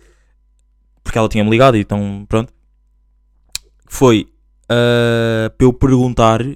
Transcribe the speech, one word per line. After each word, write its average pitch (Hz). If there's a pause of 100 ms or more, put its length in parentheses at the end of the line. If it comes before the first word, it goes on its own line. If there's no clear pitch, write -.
(1040)
porque -
ela 110
tinha-me 104
ligado, 117
então 101
pronto, 113 (1400)
foi, 117 (400)
ah, 117
para 131
eu 123
perguntar 123 (140)